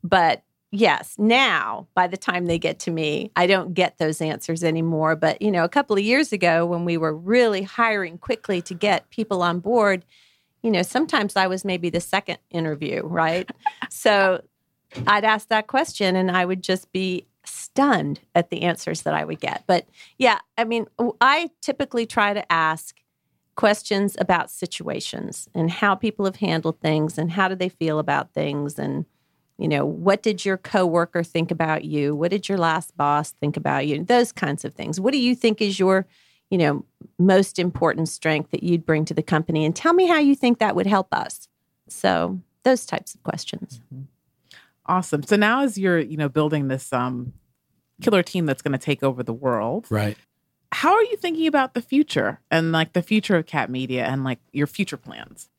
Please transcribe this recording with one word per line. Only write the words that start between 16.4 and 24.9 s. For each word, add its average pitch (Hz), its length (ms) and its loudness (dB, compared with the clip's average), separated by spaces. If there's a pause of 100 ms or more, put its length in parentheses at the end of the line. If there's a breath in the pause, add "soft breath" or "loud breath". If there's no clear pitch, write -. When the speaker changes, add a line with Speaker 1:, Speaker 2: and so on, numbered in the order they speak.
Speaker 1:
would 185 180 -4
just - 300 -4
be 185 340 -4 (180)
stunned 190 760 0 (160)
at 170 140 2
the - 120 -6
answers 165 400 -2
that 156 100 -2
I 156 120 -2
would 156 160 -8
get. - 260 -6
But 180 200 2 (320 loud breath)
yeah, 233 200 4 (180)
I 226 60 0
mean, 226 240 -2 (120)
w-, 240 220 -2
I 294 300 4 (100)
typically 254 460 -4
try 208 260 0
to 202 200 -2
ask 160 480 -2 (560)
questions 208 640 2
about 175 320 0
situations - 1000 -8